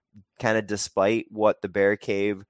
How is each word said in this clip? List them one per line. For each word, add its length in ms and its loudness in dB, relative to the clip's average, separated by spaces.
kinda 220 2
despite 680 -2
what 320 0
the 60 -4
Bear 280 2
Cave 540 -4